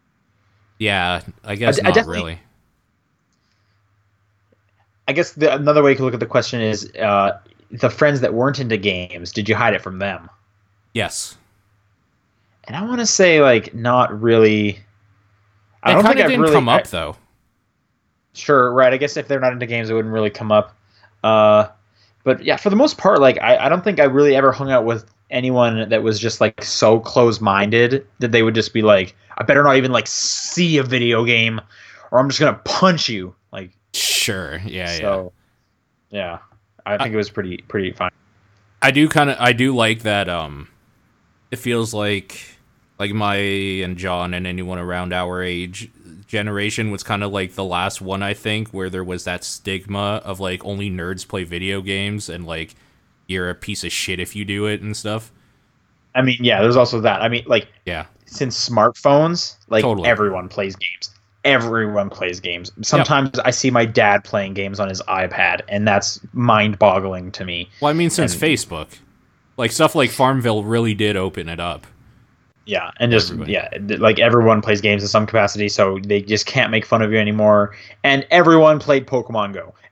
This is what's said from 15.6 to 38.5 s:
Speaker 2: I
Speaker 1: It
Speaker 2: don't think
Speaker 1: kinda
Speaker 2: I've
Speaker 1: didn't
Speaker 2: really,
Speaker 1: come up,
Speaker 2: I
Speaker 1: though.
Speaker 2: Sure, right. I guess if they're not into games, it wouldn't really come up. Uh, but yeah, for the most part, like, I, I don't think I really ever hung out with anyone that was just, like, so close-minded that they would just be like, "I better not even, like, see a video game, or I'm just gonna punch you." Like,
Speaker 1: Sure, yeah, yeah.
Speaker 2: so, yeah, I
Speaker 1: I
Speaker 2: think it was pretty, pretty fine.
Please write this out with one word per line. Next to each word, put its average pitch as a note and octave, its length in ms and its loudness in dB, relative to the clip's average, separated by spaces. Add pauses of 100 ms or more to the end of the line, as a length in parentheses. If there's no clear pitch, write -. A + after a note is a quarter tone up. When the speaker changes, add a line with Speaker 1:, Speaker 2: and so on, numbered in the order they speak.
Speaker 2:
I - 80 2
Speaker 1:
It C#3 40 6
Speaker 2:
don't F3+ 80 6
think A3+ 140 4
Speaker 1:
kinda - 80 4
Speaker 2:
I've - 60 2
Speaker 1:
didn't - 120 2
Speaker 2:
really, D#3 120 4
Speaker 1:
come B2+ 140 2
up, - 140 4
Speaker 2:
I - 60 -10
Speaker 1:
though. D#2 280 -6 (1160)
Speaker 2:
Sure, B2+ 380 2
right. B2+ 200 6
I C3 40 0
guess C#3+ 200 -2
if D3 100 -6
they're C3+ 140 -2
not B2+ 120 0
into B2 140 -6
games, A#2 240 -4
it A2+ 40 -2
wouldn't A2 200 -2
really G#2+ 160 0
come G#2+ 220 -4
up. G#2+ 240 2 (480)
Uh, G#2+ 420 6 (560)
but C3 220 0
yeah, C#3+ 120 0
for - 140 -2
the G3 60 2
most C#4 220 2
part, G3 220 4
like, C3 200 6
I, - 260 2
I - 20 2
don't F3 140 0
think F3+ 160 -2
I D3+ 60 6
really C#3 320 4
ever C3+ 160 4
hung C3+ 180 -4
out B2+ 140 4
with A2+ 200 -2 (260)
anyone B2 580 0
that A2 140 2
was A2 180 0
just, A2 200 -2
like, A2 220 0
so A2+ 380 2
close-minded A2+ 1080 2 (140)
that B2 100 -2
they A2+ 120 4
would A2 120 2
just A2 180 -2
be A2+ 100 0
like, G2+ 340 4 (220)
"I - 60 -4
better C#3+ 200 4
not C3+ 120 6
even, C3 140 2
like, A#2 160 0
see - 720 -4
a C3+ 40 0
video A#2+ 420 0
game, A2+ 360 0 (520)
or A#2+ 80 4
I'm C#3 80 2
just C3+ 120 -4
gonna C#3 240 2
punch - 440 0
you." F#2+ 260 -10 (180)
Like, F#2 180 -16 (240)
Speaker 1:
Sure, F2+ 720 -4
yeah, F2+ 280 -8
yeah. E2+ 60 -6
Speaker 2:
so, F#2+ 340 -4 (800)
yeah, F2+ 280 -8 (480)
I G2+ 80 -4
Speaker 1:
I G#2 40 -2
Speaker 2:
think A#2+ 160 -4
it - 20 -2
was G#2 140 -4
pretty, F#2 280 -8 (100)
pretty F#2+ 240 -4
fine. F2+ 180 -6 (720)